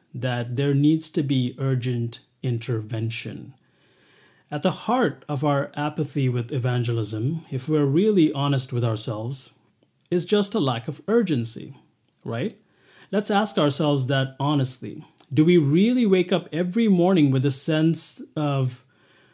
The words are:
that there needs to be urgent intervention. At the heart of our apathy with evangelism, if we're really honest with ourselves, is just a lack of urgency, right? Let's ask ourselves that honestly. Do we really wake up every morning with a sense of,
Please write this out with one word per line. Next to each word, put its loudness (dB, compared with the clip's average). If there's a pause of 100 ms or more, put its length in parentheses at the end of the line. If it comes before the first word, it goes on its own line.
(120)
that -4
there 2
needs 4
to 0
be 0
urgent -2 (240)
intervention. -6 (960)
At -4
the 2
heart -2
of -2
our 0
apathy -2
with -2
evangelism, -2
if -6
we're 2
really 4
honest -2
with -2
ourselves, -6 (540)
is -2
just 0
a -2
lack -2
of -8
urgency, 0 (480)
right? -6 (520)
Let's -2
ask 0
ourselves 2
that -2
honestly. -2 (260)
Do 4
we 6
really 4
wake 2
up -2
every 0
morning 4
with 2
a 2
sense 0 (160)
of, -2 (500)